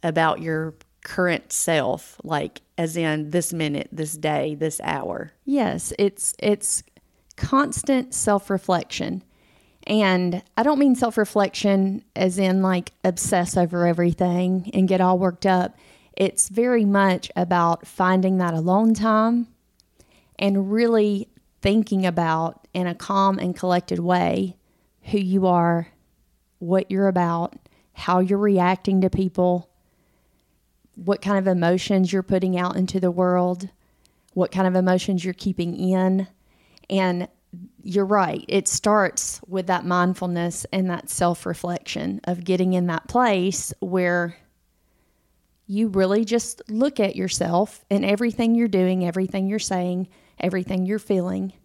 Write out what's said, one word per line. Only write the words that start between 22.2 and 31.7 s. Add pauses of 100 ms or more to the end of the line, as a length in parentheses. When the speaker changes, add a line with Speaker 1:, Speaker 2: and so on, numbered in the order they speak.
Speaker 2:
in
a
calm
and
collected
way, (480)
who
you
are, (680)
what
you're
about, (380)
how
you're
reacting
to
people, (1300)
what
kind
of
emotions